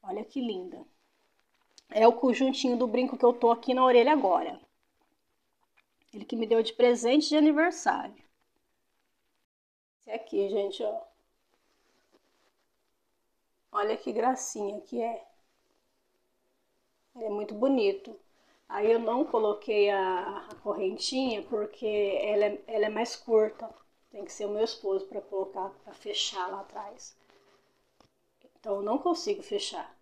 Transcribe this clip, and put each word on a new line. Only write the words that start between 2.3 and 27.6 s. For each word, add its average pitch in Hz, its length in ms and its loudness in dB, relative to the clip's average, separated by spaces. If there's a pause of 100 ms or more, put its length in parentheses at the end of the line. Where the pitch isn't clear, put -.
do 254 100 0
brinco 254 300 -2
que - 80 2
eu 240 80 8
tô 240 160 2
aqui 233 240 0
na 254 100 2
orelha 254 300 8
agora. 180 460 0 (1500)
Ele - 120 -14
que - 100 -6
me 226 120 -2
deu 226 160 4
de 220 100 -4
presente 247 560 4
de 302 80 4
aniversário. 311 800 2 (1800)
Esse - 120 -14
aqui, 202 380 -4
gente, 202 340 -4
ó. 214 180 -6 (2750)
Olha 415 240 -2
que - 160 -8
gracinha 220 720 -4
que - 200 -10
é. 226 220 -6 (1900)
Ele 233 100 -10
é 214 40 -4
muito 208 240 -6
bonito. 220 680 2 (480)
Aí 208 240 2
eu 233 80 6
não 233 260 0
coloquei 208 640 0
a, 196 600 -2
a 208 60 -16
correntinha 220 880 -4
porque 208 420 -6 (360)
ela 208 240 2
é, 208 220 -4
ela 214 180 0
é 214 40 0
mais 214 260 -4
curta. 220 540 0 (420)
Tem 208 140 -14
que - 80 -16
ser 208 120 -10
o 202 60 -6
meu 214 120 0
esposo 196 420 -4
pra 214 160 -10
colocar, 190 480 -8 (140)
pra 202 100 -20
fechar 202 560 -6
lá 196 120 -10
atrás. - 540 -16 (1400)